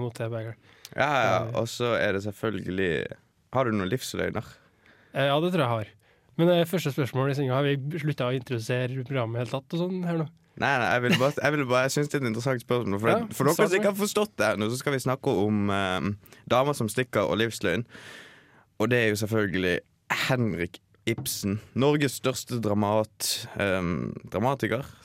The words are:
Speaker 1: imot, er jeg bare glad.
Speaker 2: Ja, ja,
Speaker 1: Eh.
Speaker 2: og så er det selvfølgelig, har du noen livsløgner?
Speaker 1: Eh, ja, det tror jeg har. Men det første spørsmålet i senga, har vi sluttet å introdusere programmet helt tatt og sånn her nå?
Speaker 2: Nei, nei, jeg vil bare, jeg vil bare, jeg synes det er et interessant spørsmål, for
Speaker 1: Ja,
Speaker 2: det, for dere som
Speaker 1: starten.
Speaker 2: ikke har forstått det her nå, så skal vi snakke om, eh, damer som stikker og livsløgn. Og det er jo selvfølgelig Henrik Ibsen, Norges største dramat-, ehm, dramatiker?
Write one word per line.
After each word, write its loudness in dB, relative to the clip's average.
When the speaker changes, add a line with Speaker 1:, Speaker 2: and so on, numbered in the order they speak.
Speaker 1:
imot, -6
er -2
jeg -6
bare -6
glad. -16
Speaker 2:
Ja, 0
ja, 2
Speaker 1:
Eh. -6
Speaker 2:
og -2
så -2
er 2
det -2
selvfølgelig, -2
har 2
du 0
noen -2
livsløgner? -4
Speaker 1:
Eh, 2
ja, 2
det 0
tror 0
jeg 0
har. -2
Men 4
det 4
første -2
spørsmålet 0
i -2
senga, 0
har 2
vi 2
sluttet -4
å 0
introdusere -4
programmet -2
helt -4
tatt -6
og -2
sånn -4
her -2
nå? -2
Speaker 2:
Nei, 2
nei, 2
jeg 4
vil 4
bare, 2
jeg 4
vil 0
bare, 4
jeg 2
synes 0
det -4
er 0
et 0
interessant -2
spørsmål, 0
for 2
Speaker 1:
Ja, 4
Speaker 2:
det, -4
for 0
dere 4
som 6
Speaker 1:
starten. 2
Speaker 2:
ikke 2
har -6
forstått -2
det 2
her 2
nå, 0
så -2
skal -2
vi -2
snakke -2
om, 2
eh, 0
damer 4
som -2
stikker 0
og 0
livsløgn. 0
Og 2
det 4
er 4
jo 0
selvfølgelig 2
Henrik -2
Ibsen, -2
Norges 2
største -4
dramat-, 0
ehm, 0
dramatiker? -2